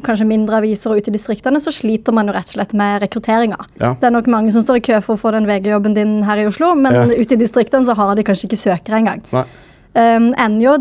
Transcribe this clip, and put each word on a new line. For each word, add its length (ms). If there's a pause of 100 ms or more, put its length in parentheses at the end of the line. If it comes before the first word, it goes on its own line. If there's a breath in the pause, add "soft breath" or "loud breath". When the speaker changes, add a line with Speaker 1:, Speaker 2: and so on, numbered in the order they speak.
Speaker 1:
kanskje 260
mindre 300
aviser 400
ute 120
i 40
distriktene, 480
så 100
sliter 440
man 140
jo 40
rett 160
og 80
slett 160
med 300
rekrutteringa. 560 (200)
Speaker 2:
Ja. 140
Speaker 1:
Det 120
er 60
nok 160
mange 240
som 140
står 120
i 40
kø 220
for 140
å 40
få 120
den 120
V 160
G-jobben 340
din 280
her 160
i 80
Oslo, 280
men 200
Speaker 2:
Ja. 100
Speaker 1:
ute 280
i 40
distriktene 480
så 100
har 200
de 100
kanskje 240
ikke 80
søkere 480
engang. 160 (100)
Speaker 2:
Nei. 140 (500 loud breath)
Speaker 1:
Um, 420
N 240
J 80 (120)